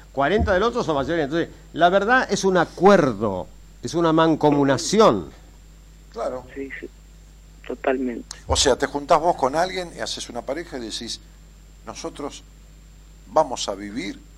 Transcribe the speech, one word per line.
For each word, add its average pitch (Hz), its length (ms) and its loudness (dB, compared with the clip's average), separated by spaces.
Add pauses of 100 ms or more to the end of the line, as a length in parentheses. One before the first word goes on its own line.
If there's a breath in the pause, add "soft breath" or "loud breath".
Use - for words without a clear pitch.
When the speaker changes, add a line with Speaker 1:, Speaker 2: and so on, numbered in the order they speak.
(120)
Speaker 1:
cuarenta 196 420 0
del 185 100 2
otro 233 200 -2
son 151 120 -2
mayoría. 151 300 -2
Entonces, 160 240 -4 (240 loud breath)
la 165 160 4
verdad 208 400 2
es 190 160 -2
un 185 120 2
acuerdo, 135 880 2 (340)
es 123 140 -8
una 165 180 2
mancomunación. 147 1160 2 (800)
Speaker 2:
Claro. 127 420 -8
Speaker 3:
Sí, 139 160 -12 (100)
sí, - 100 -16 (800)
totalmente. 127 680 -6 (120)
Speaker 2:
O 131 80 0
sea, 127 200 4
te 139 120 -2
juntás 147 340 2
vos 165 140 2
con 131 200 0
alguien 180 400 -2
y - 60 -12
haces - 280 -8
una 117 120 -10
pareja 151 360 -8
y 123 40 -10
decís, 110 380 -10 (680 soft breath)
Nosotros 143 580 -12 (880)
vamos 135 380 0
a 101 60 -6
vivir 104 440 -10 (180)